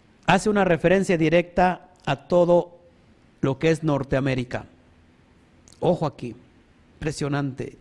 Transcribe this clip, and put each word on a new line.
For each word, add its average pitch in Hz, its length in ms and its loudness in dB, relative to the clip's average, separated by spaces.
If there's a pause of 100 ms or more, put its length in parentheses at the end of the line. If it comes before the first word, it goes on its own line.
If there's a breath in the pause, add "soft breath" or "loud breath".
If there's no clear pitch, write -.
(260)
hace 190 240 2
una 202 160 2
referencia 180 520 2
directa 170 720 0 (160)
a - 220 -4
todo 175 500 2 (600)
lo 135 180 -2
que 160 140 0
es 156 100 0
Norteamérica. 131 840 -2 (1120)
Ojo 170 260 0
aquí, 123 300 -10 (600)
impresionante. 143 840 -6